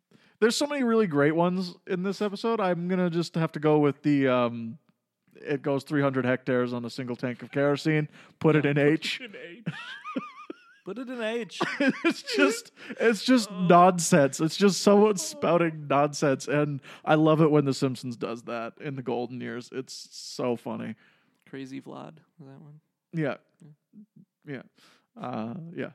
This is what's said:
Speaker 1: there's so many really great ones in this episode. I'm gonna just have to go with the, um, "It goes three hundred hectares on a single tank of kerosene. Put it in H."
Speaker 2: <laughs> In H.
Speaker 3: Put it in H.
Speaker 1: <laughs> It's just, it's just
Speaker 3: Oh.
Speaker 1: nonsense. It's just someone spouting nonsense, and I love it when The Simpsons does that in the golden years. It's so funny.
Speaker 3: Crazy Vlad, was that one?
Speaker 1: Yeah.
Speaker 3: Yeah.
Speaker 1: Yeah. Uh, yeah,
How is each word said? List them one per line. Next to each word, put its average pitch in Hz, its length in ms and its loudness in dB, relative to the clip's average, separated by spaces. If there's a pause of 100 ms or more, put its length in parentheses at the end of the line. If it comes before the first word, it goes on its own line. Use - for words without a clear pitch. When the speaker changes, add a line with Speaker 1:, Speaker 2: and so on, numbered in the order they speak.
(400)
Speaker 1:
there's 226 160 2
so 294 100 0
many 285 160 -2
really 226 240 4
great 147 280 2
ones 175 400 0 (120)
in 180 160 -4
this 190 200 -6
episode. 214 380 -4
I'm 180 280 -2
gonna 180 220 0
just 165 240 -4
have 165 180 -2
to 151 80 -10
go 151 180 4
with 147 240 2
the, 143 260 4
um, 120 500 0 (580)
"It 135 260 -6
goes 139 220 -2
three 147 180 0
hundred 131 220 0
hectares 123 480 0
on 120 120 -6
a 117 60 -10
single 123 260 -8
tank 123 260 -8
of 120 80 -16
kerosene. 147 580 0 (320)
Put 156 160 4
it 147 100 4
in 143 120 2
H." 147 420 2
Speaker 2:
<laughs> 262 40 -12
In 202 100 -16
H. 170 300 -18 (1200)
Speaker 3:
Put 202 140 -12
it 254 100 -12
in 247 140 -8
H. 220 380 -6 (100)
Speaker 1:
<laughs> - 100 -10 (240)
It's - 180 0 (140)
just, 403 340 2 (300)
it's 220 240 2
just 233 260 4
Speaker 3:
Oh. 202 120 -10
Speaker 1:
nonsense. 175 800 6
It's 160 160 0
just 196 260 4
someone 208 340 6
spouting 160 720 -2
nonsense, 143 580 0
and 147 340 -2 (260)
I 156 80 4
love 156 260 4
it 160 100 6
when 147 140 4
The 139 80 0
Simpsons 127 460 -4
does 113 240 -8
that 113 380 -10
in 139 160 -10
the 135 60 -12
golden 120 380 -6
years. 120 320 -12
It's - 400 -12
so - 440 -6
funny. 113 380 -10 (540)
Speaker 3:
Crazy 135 320 -14
Vlad, 139 360 -18 (220)
was 139 100 -20
that 135 120 -20
one? 151 200 -20 (340)
Speaker 1:
Yeah. 156 220 -2 (1080)
Speaker 3:
Yeah. 147 180 -14 (540)
Speaker 1:
Yeah. 226 60 -16
Uh, 117 320 -8 (200)
yeah, 135 200 -10